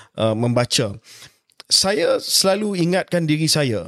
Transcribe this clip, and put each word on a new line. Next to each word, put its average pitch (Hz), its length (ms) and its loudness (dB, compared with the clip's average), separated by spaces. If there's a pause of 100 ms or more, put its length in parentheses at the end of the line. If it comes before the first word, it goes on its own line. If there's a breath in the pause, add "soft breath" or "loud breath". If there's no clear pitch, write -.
(200 loud breath)
uh, 110 160 0
membaca. 120 560 0 (800 loud breath)
Saya 170 480 2
selalu 196 640 0
ingatkan 175 400 0
diri 156 240 0
saya 123 400 0